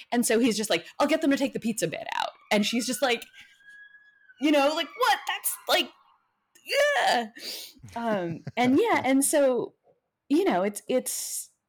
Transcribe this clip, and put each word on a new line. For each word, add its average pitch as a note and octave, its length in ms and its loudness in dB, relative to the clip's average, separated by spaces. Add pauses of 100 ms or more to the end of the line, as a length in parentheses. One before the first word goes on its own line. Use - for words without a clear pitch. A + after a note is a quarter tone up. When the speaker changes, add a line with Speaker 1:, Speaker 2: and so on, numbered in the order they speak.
(120)
Speaker 1:
And A#3+ 140 0
so A3 120 2
he's A#3 180 4
just G#3 140 -4
like, E3+ 160 -2 (140)
"I'll C#4+ 80 2
get D#4 140 2
them D4+ 100 4
to C#4 60 2
take C4+ 160 -2
the - 60 -6
pizza G#3+ 280 -2
bit - 180 -8 (100)
out." G1+ 140 -4 (220)
And G#3 140 2
she's A3+ 200 -2
just B3+ 160 -4
like, A#3+ 220 0 (1160)
you D4 100 2
know, C#4+ 240 4
like, D#4+ 220 -4
"What? A#4 220 2 (100)
That's, - 280 -6 (120)
like, B3 220 0 (760)
yeah." B4+ 640 2 (680)
Um, G3+ 500 -4 (100)
and B3 240 4
yeah, G#4 220 2
Speaker 2:
<laughs> - 20 -6
Speaker 1:
and C4+ 200 2
so, C4 500 2 (540)
you D#4+ 160 2
know, G3+ 180 2
it's, G3+ 260 -4
it's - 640 -4 (180)